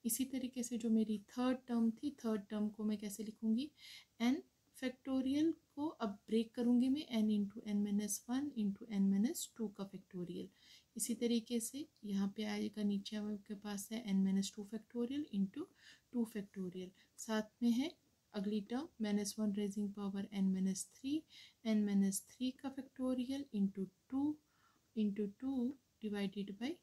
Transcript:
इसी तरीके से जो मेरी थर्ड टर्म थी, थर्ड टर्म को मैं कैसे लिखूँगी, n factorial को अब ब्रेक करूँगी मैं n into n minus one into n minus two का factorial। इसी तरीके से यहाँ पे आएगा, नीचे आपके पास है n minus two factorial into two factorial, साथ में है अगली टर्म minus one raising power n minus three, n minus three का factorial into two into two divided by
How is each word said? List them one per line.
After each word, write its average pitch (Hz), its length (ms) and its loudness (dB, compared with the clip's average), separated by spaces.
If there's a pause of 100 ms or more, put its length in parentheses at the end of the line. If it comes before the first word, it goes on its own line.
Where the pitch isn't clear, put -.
इसी 247 200 -2
तरीके 254 380 -4
से 240 160 -4
जो 233 120 -2
मेरी 220 280 2 (120)
थर्ड 254 280 0 (100)
टर्म 233 220 4
थी, 277 200 -4 (140)
थर्ड 214 260 0
टर्म 214 180 0
को 214 160 -6
मैं 214 140 0
कैसे 208 260 -8
लिखूँगी, 220 460 0 (520)
n 254 140 4 (440)
factorial 262 720 2 (220)
को 285 120 -2
अब 220 320 -2 (100)
ब्रेक 226 260 2
करूँगी 247 340 4
मैं 277 180 0 (120)
n 214 180 4
into 208 260 -2 (100)
n 202 140 2
minus 208 320 0 (120)
one 277 200 0 (120)
into 196 240 -2 (120)
n 196 140 6
minus 226 300 2 (140)
two 220 200 -2
का 196 140 -6
factorial। 180 560 -8 (500)
इसी 233 180 -2
तरीके 233 460 0
से 277 240 -8 (200)
यहाँ 196 320 0
पे 214 80 -4
आएगा, 214 380 -4
नीचे 202 340 -2
आपके 208 380 -6 (100)
पास 202 280 -6
है 226 100 -6 (100)
n 190 140 6
minus 196 280 2
two 202 200 -10
factorial 240 500 -4 (140)
into 196 260 -2 (480)
two 240 120 0 (100)
factorial, 185 560 -8 (280)
साथ 214 440 -2
में 240 80 6
है 262 200 2 (440)
अगली 208 260 0 (100)
टर्म 262 180 -4 (180)
minus 208 340 0
one 208 180 2
raising 208 400 -2
power 196 260 -4 (180)
n 190 120 6
minus 190 400 0
three, 285 240 -2 (460)
n 214 260 4
minus 196 400 4
three 254 220 -2 (100)
का 269 160 -6
factorial 254 680 -2 (160)
into 190 280 2 (220)
two 285 260 0 (600)
into 208 340 0 (100)
two 262 340 0 (260)
divided 202 640 -4
by 294 200 -2